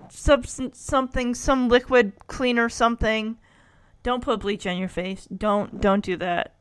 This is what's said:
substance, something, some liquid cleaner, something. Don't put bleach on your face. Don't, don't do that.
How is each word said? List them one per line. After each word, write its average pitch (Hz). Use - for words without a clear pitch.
substance, -
something, 262
some 254
liquid 247
cleaner, 240
something. 226
Don't 247
put 226
bleach 202
on 180
your 185
face. 185
Don't, 208
don't 202
do 185
that. 175